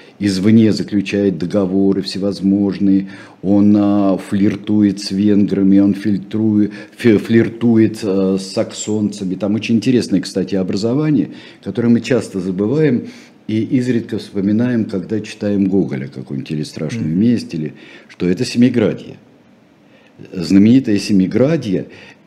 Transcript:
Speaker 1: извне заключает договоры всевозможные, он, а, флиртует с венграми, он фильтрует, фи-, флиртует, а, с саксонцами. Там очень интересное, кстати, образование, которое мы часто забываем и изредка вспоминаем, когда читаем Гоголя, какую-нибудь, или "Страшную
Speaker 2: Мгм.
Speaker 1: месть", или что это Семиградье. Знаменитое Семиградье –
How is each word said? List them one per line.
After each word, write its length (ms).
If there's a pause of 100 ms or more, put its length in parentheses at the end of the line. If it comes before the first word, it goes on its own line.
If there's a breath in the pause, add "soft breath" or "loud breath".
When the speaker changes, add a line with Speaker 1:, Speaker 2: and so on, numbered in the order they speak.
(180 loud breath)
Speaker 1:
извне 540
заключает 640
договоры 640
всевозможные, 1080 (300 loud breath)
он, 380
а, 400
флиртует 800
с 120
венграми, 640
он 160
фильтрует, 800 (240 loud breath)
фи-, 220
флиртует, 840
а, 360
с 120
саксонцами. 880
Там 180
очень 220
интересное, 440
кстати, 360
образование, 760 (320 loud breath)
которое 280
мы 100
часто 400
забываем 640 (400 loud breath)
и 160
изредка 560
вспоминаем, 680
когда 340
читаем 460
Гоголя, 420
какую-нибудь, 420
или 140
"Страшную 460
Speaker 2:
Мгм. 100
Speaker 1:
месть", 340
или 200 (340 loud breath)
что 180
это 180
Семиградье. 720 (1160 soft breath)
Знаменитое 640
Семиградье – 920 (380 loud breath)